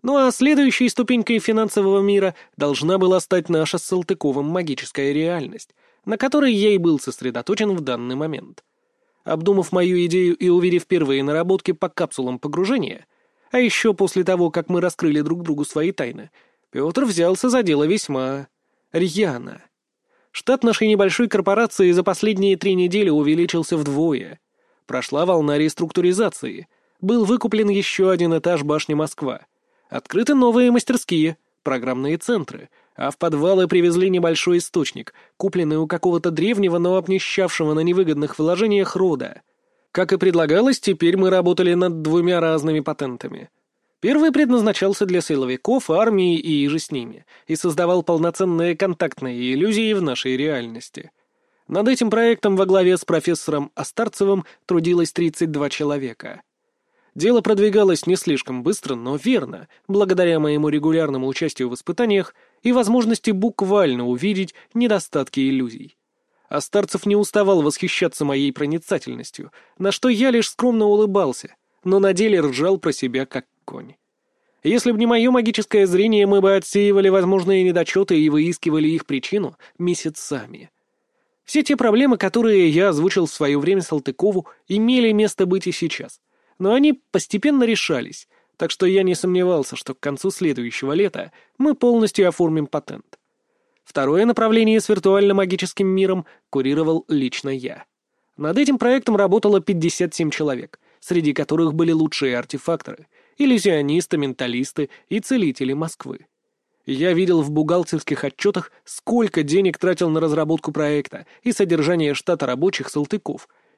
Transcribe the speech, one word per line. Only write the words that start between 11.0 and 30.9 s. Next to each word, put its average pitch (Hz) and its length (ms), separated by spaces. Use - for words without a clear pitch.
наработки 170 480
по 175 160
капсулам 127 520
погружения, 180 680
а 247 80
ещё 226 340
после 185 320
того, 180 260
как 165 180
мы 175 120
раскрыли 160 400
друг 165 220
другу 147 200
свои 160 300
тайны, 113 360
Пётр 160 340
взялся 190 440
за 240 140
дело 151 220
весьма... 139 640
рьяно. 165 680
Штат 262 320
нашей 220 260
небольшой 202 400
корпорации 196 600
за 180 120
последние 196 540
три 190 180
недели 180 340
увеличился 160 680
вдвое. 143 640
Прошла 143 400
волна 151 320
реструктуризации. 170 1120
Был 214 240
выкуплен 214 420
ещё 196 420
один 170 280
этаж 160 260
башни 151 300
Москва. 147 480
Открыты - 440
новые 247 380
мастерские, 175 680